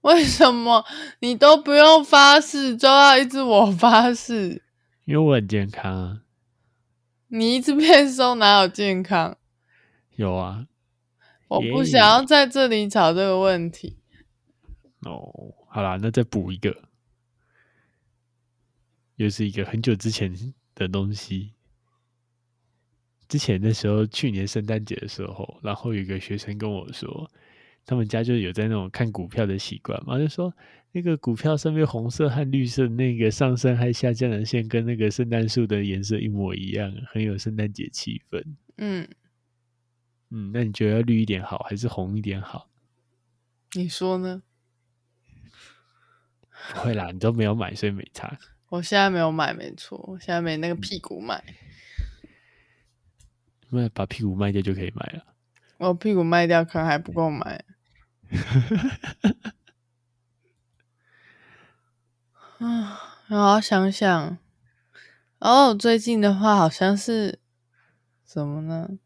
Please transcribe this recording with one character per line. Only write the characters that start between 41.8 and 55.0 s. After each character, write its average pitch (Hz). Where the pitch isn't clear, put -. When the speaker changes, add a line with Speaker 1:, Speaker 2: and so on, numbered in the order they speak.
Speaker 2:
红 98
一 107
点 98
好？ -
Speaker 1:
你 180
说 185
呢？ 185
Speaker 2:
不 -
会 120
啦， 90
你 92
都 113
没 117
有 107
买， 110
所 104
以 101
没 -
差。 -
Speaker 1:
我 175
现 202
在 196
没 185
有 160
买， 156
没 -
错， -
我 190
现 175
在 170
没 165
那 160
个 175
屁 190
股 -
买。 107
Speaker 2:
那 123
把 98
屁 -
股 95
卖 101
掉 98
就 98
可 95
以 90
买 -